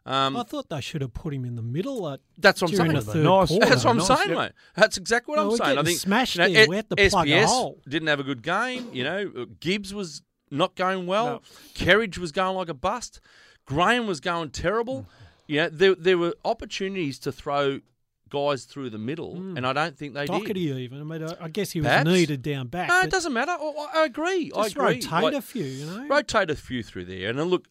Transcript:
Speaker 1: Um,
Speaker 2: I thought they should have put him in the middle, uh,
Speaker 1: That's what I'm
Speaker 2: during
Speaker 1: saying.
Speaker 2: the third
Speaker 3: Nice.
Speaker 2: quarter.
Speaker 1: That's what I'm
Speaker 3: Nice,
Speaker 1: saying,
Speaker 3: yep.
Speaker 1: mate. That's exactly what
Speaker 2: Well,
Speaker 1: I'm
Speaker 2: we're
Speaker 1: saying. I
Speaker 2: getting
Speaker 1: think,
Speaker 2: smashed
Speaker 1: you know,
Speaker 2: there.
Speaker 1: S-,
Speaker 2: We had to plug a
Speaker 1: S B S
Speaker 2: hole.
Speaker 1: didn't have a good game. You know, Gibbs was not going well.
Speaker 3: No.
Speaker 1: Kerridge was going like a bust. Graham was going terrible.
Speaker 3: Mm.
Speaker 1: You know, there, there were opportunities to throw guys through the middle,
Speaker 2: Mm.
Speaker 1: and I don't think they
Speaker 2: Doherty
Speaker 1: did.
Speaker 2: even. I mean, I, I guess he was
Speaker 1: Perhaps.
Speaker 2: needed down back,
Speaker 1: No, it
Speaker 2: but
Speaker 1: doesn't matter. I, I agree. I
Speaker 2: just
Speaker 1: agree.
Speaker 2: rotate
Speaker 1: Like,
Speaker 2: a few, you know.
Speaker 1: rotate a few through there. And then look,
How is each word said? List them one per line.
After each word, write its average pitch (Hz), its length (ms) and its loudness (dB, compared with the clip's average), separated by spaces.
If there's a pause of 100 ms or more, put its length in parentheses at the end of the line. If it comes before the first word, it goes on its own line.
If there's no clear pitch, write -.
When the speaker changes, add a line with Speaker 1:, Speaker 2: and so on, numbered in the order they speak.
Speaker 1:
Um, 135 320 0
Speaker 2:
I 240 60 -4
thought - 260 -10
they 147 120 -6
should - 200 -6
have 127 140 -8
put 151 180 -8
him 127 120 -6
in 120 100 -6
the 113 80 -6
middle, 190 420 -4
uh, 135 120 -6 (200)
Speaker 1:
That's 185 240 4
what 170 80 2
I'm 196 80 0
Speaker 2:
during 165 140 2
Speaker 1:
saying. 131 160 0
Speaker 2:
the 107 40 -8
third 156 120 2
Speaker 3:
Nice. 185 260 6
Speaker 2:
quarter. 202 200 4
Speaker 1:
That's - 160 4
what 277 40 6
I'm 233 80 4
Speaker 3:
Nice, 170 100 2
Speaker 1:
saying, 330 220 2
Speaker 3:
yep. - 80 -2
Speaker 1:
mate. 117 140 -2 (240)
That's 208 220 4
exactly 226 340 -2
what 302 60 0
Speaker 2:
Well, 208 100 2
Speaker 1:
I'm 214 60 0
Speaker 2:
we're 233 40 0
Speaker 1:
saying. 185 120 2
I 135 120 4
Speaker 2:
getting 151 60 2
Speaker 1:
think, 175 120 2
Speaker 2:
smashed 214 360 0
Speaker 1:
you 175 80 2
know, 185 100 4
Speaker 2:
there. 214 80 8
Speaker 1:
S-, 220 80 8
Speaker 2:
We 180 60 -2
had 220 160 -4
to 175 40 -2 (140)
plug 170 180 4
a 143 40 4
Speaker 1:
S 170 100 6
B - 40 6
S - 40 6
Speaker 2:
hole. 233 400 0
Speaker 1:
didn't 156 200 -2
have 147 100 2
a 139 40 -4
good 131 200 -6
game. 240 500 -4
You 127 100 -4
know, 160 420 -4 (140)
Gibbs 196 360 -4
was 180 260 -10 (300)
not 160 240 -2
going 185 320 -2
well. 208 180 0
Speaker 3:
No. 240 160 -8 (320)
Speaker 1:
Kerridge 185 460 2
was 170 120 -6
going 185 240 0
like 185 140 -4
a 156 60 -8
bust. 196 440 -6 (460)
Graham 208 400 2
was 180 140 -4
going 165 320 -4
terrible. 233 500 -2
Speaker 3:
Mm. - 40 -14 (420)
Speaker 1:
You 147 100 -2
know, 165 120 2
there, 180 260 6
there 180 240 2
were 170 160 0 (100)
opportunities 190 720 -4
to 139 120 -6
throw 139 480 -2 (500)
guys 143 340 0
through 135 260 -10
the 107 80 -10
middle, 120 380 -6
Speaker 2:
Mm. 185 220 -10
Speaker 1:
and 127 100 -2
I 131 60 0
don't 151 240 -2
think 143 160 -10
they 143 120 -4
Speaker 2:
Doherty 185 420 -2
Speaker 1:
did. 135 100 -2
Speaker 2:
even. 127 240 -10
I - 20 -10
mean, 160 200 -8
I, 165 180 -8
I 165 80 -10
guess 190 220 -4
he 160 100 -2
was 120 60 2
Speaker 1:
Perhaps. 151 220 4
Speaker 2:
needed 151 320 4
down 135 260 -6
back, 170 200 -6
Speaker 1:
No, 349 120 4
it 370 40 4
Speaker 2:
but 370 80 -2
Speaker 1:
doesn't 339 220 0
matter. 269 180 0
I, 294 440 -6
I 320 100 4
agree. 330 500 -2
I 208 80 2
Speaker 2:
just 214 140 -2
Speaker 1:
agree. 269 80 2
Speaker 2:
rotate 233 260 0 (120)
Speaker 1:
Like, - 100 4
Speaker 2:
a 277 80 -2
few, 190 240 -6
you 135 200 -8
know. 208 220 -10
Speaker 1:
rotate 240 420 2
a 139 60 0
few 123 260 -8
through 90 240 -10
there. 95 240 -6
And 123 80 -2
then 160 100 -2
look, 180 240 0